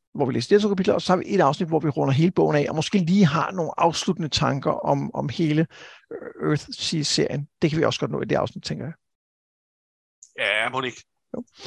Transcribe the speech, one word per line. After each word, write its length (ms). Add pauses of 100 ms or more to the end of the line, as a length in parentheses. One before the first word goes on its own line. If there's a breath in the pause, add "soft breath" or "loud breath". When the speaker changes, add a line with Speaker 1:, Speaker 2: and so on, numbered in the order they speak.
(140)
Speaker 1:
hvor 120
vi 80
læser 240
de 40
to 80
kapitler, 240
og 80
så 100
har 60
vi 100
et 140
afsnit, 260
hvor 120
vi 100
runder 240
hele 180
bogen 240
af, 140
og 60
måske 220
lige 280
har 260
nogle 260
afsluttende 520
tanker 420
om, 440
om 140
hele 380 (760 loud breath)
Earthsea-serien. 1040 (140)
Det 80
kan 100
vi 60
også 140
godt 120
nå 100
i 40
det 100
afsnit, 280
tænker 220
jeg. 80 (1500)
Speaker 2:
Ja, 300
mon 160
ikke. 180 (300)
Speaker 1:
Jo. 100 (240 loud breath)